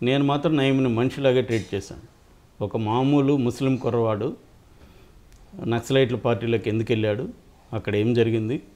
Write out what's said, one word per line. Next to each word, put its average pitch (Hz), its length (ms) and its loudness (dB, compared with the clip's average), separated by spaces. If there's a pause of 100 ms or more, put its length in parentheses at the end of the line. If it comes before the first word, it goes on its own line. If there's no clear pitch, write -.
నేను 135 220 2
మాత్రం 143 320 0
నయీంని 135 320 2
మనిషిలాగే 127 540 2
ట్రీట్ 110 320 -4
చేశాను. - 260 -8 (640)
ఒక 101 120 -6
మామూలు 135 600 2
ముస్లిం 131 400 0
కుర్రవాడు 113 600 -2 (1300)
నక్సలైట్ల 120 520 0
పార్టీలోకి 113 540 0
ఎందుకు 110 220 -2
వెళ్ళాడు, 110 360 -2 (440)
అక్కడ 104 240 -2
ఏం 113 180 2
జరిగింది 113 480 0 (140)